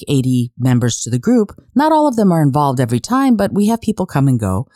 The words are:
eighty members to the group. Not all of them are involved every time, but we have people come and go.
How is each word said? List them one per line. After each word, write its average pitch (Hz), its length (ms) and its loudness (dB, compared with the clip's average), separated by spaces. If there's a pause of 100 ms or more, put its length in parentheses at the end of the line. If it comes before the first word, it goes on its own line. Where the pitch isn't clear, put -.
eighty 127 500 0
members 123 440 0
to - 80 -10
the 123 100 -2
group. 214 400 0 (140)
Not 302 180 2
all 302 160 2
of 240 100 -2
them 202 140 4
are 165 120 2
involved 139 360 2
every 120 200 0
time, 262 360 0
but 202 180 -2
we 208 140 0
have 226 140 -2
people 190 240 -4
come 139 220 0
and 127 120 2
go. 98 360 -4